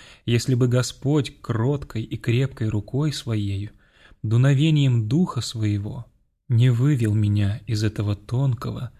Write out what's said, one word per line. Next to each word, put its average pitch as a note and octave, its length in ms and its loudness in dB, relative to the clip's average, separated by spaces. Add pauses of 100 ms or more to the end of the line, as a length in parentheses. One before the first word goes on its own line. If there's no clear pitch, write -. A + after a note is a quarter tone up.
(260)
если A#2 280 0
бы B2 140 4
Господь C3 720 -2
кроткой A#2+ 600 -2
и - 140 -8
крепкой B2 500 -2
рукой B2+ 460 -2
Своею, G#2 580 -6 (500)
дуновением C3 840 2
Духа C#3+ 340 0
Своего, G#2+ 640 -4 (440)
не B2 200 6
вывел A#2+ 440 2
меня G#2 520 2
из A2 180 -2
этого G#2 320 -2
тонкого, A#2+ 840 -4